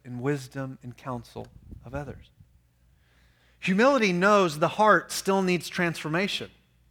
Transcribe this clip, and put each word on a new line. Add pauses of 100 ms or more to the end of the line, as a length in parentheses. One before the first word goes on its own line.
and
wisdom
and
counsel (380)
of
others. (1300)
Humility
knows
the
heart
still
needs
transformation. (400)